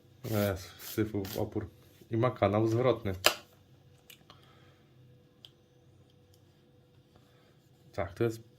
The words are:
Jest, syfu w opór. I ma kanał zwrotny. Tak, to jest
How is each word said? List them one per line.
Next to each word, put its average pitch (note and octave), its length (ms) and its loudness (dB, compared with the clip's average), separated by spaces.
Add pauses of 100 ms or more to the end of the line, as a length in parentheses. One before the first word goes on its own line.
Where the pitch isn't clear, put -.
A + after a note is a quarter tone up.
(320)
Jest, G2+ 500 -2
syfu G#2 440 -2
w - 120 -8
opór. G2+ 300 -4 (440)
I A2+ 60 0
ma A#2+ 140 4
kanał G#2 360 4
zwrotny. A2+ 460 2 (4000)
Tak, G2 200 -6
to - 100 0
jest A2+ 200 0 (160)